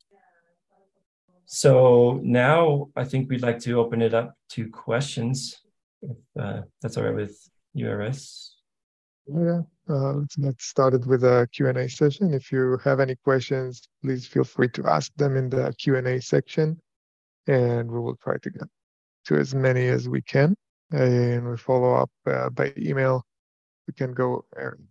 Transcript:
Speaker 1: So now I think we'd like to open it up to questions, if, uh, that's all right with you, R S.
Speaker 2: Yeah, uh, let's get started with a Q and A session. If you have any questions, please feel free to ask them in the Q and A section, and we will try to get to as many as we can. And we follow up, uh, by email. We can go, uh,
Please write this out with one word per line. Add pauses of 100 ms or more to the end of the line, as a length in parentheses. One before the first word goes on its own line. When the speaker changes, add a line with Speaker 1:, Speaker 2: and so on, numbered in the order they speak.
(1400)
Speaker 1:
So
now
I
think
we'd
like
to
open
it
up (160)
to
questions, (400)
if, (240)
uh, (180)
that's
all
right
with (380)
you,
R
S. (720)
Speaker 2:
Yeah, (300)
uh,
let's
get
started
with
a
Q
and
A
session.
If
you
have
any
questions, (160)
please
feel
free
to
ask
them
in
the
Q
and
A
section, (680)
and
we
will
try
to
get (580)
to
as
many
as
we
can. (380)
And
we
follow
up, (160)
uh,
by
email. (640)
We
can
go, (120)
uh, (200)